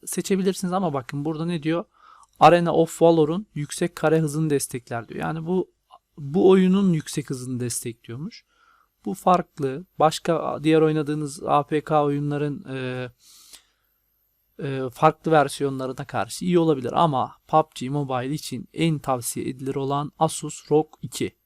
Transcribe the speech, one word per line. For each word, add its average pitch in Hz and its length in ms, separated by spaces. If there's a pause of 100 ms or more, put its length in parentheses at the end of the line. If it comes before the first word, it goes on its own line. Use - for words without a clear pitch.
seçebilirsiniz 190 680
ama 180 200
bakın 143 320
burada 160 200
ne 170 180
diyor? 165 220 (540)
Arena 165 340
of 165 280
Valor'un 165 520
yüksek 147 420
kare 156 240
hızını 156 300
destekler 131 580
diyor. - 120
Yani 160 260
bu, 180 260 (460)
bu 156 320
oyunun 185 440
yüksek - 360
hızını 127 300
destekliyormuş. 120 880 (600)
Bu 202 80
farklı. 170 720 (140)
Başka 147 640
diğer 156 180
oynadığınız 151 640
A 143 200
F 151 200
K 151 200
oyunların, 143 640 (100)
e, 127 360 (1500)
e, 135 340
farklı 160 380
versiyonlarına 139 760
karşı 120 400
iyi 175 140
olabilir 147 340
ama 139 440 (100)
pub 156 180 (100)
G 127 140
Mobile 135 440
için - 400
en 160 260
tavsiye - 500
edilir 131 260
olan 143 440
Asus - 520
rog 151 160 (140)
iki. - 440